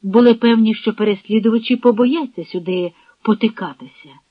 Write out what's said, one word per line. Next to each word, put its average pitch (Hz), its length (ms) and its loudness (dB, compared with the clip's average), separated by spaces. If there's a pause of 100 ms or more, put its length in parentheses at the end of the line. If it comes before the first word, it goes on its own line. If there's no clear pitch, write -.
Були 233 300 4
певні, 226 420 2
що 214 180 -4
переслідувачі 214 800 -2
побояться 247 680 -2
сюди 180 460 -8 (300)
потикатися. 208 880 -6 (220)